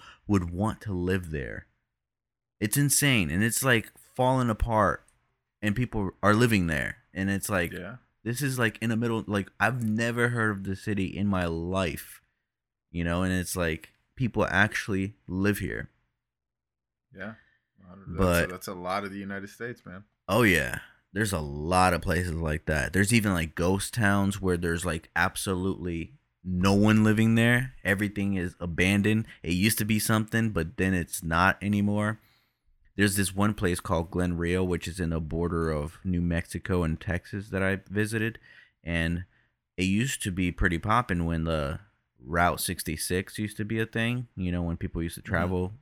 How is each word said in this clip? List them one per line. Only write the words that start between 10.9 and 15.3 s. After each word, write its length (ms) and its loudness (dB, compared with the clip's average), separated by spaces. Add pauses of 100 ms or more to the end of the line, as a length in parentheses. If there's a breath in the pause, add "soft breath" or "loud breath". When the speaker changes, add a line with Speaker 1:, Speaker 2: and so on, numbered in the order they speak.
Speaker 1:
in 200 -4
my 200 0
life, 760 -4 (720)
you 100 -2
know? 220 0
And 100 0
it's 220 -2
like, 360 -2 (220)
people 340 0
actually 680 0 (100)
live 320 0